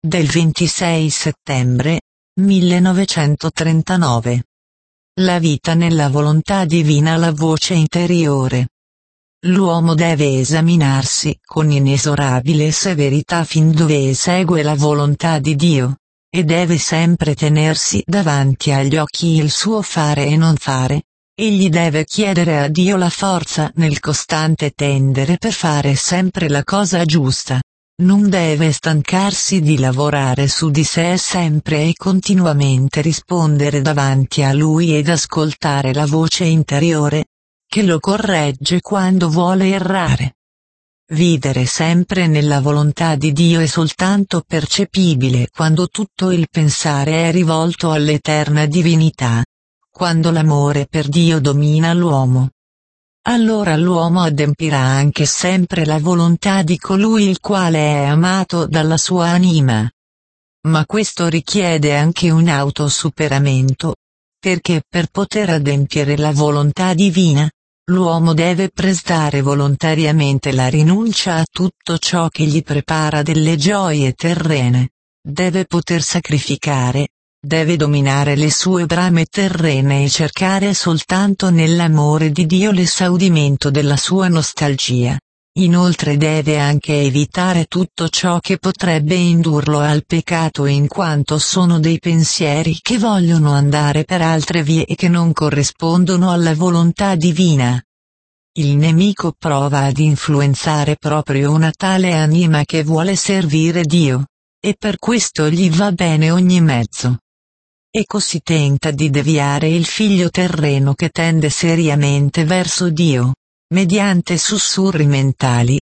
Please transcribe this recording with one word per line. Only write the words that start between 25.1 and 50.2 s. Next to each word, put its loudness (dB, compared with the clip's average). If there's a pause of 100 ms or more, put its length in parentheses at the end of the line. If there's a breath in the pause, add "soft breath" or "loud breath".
per -4
fare 0
sempre -2
la 0
cosa -2
giusta. 0 (440)
Non 4
deve 2
stancarsi -2
di 2
lavorare 0
su -2
di 2
sé -2
e 0
sempre -2
e 0
continuamente 0
rispondere 0
davanti 0
a 0
Lui 0
ed 0
ascoltare -2
la -2
voce 0
interiore, 0 (420)
che -2
lo 2
corregge -2
quando 0
vuole 2
errare. -2 (800)
Vivere 0
sempre 0
nella 2
volontà 0
di 0
Dio 2
è 0
soltanto -2
percepibile 0
quando 0
tutto -4
il 0
pensare 0
è 0
rivolto 0
all'eterna 0
divinità, 2 (520)
quando 0